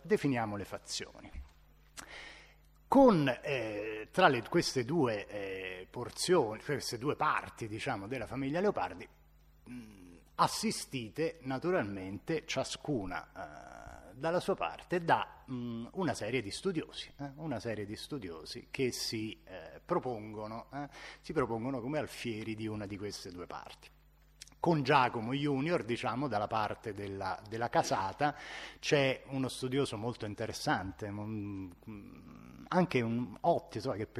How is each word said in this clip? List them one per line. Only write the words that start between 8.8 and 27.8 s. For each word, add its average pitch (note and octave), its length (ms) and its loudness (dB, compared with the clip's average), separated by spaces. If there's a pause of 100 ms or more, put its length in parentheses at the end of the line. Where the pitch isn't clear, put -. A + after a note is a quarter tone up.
mh, A#2 320 -14 (440)
assistite - 1000 0
naturalmente C3 1080 -2
ciascuna, F2+ 1700 -6
eh, - 20 -18
dalla D#3+ 240 0
sua F#3 160 2
parte - 480 -2
da, B2 420 2
mh, A#2+ 500 -6
una E3 200 0
serie A#2 280 -2
di G2+ 100 -8
studiosi, - 680 -4
eh, C#3+ 180 -8
una D3+ 220 -4
serie G#2 260 -4
di G2+ 120 -6
studiosi - 720 -10
che B2 220 0
si, G#2+ 520 -4
eh, E2 400 -14
propongono, A2 880 -4
eh, C#3+ 160 -8 (320)
si - 120 -10
propongono B2 480 2
come C#3 180 -2
alfieri A2 560 -4
di A2 140 -4
una G#2+ 180 -4
di G2+ 100 -6
queste G2 360 -8
due F2 140 -10
parti. - 420 -12 (720)
Con D#3+ 240 4
Giacomo B2 480 6
Junior, C#3+ 520 2
diciamo, A#2+ 440 0
dalla G#2 200 0
parte G#2+ 460 -2
della, G2 540 -4
della A2+ 200 -2
casata, C#3 680 2 (420)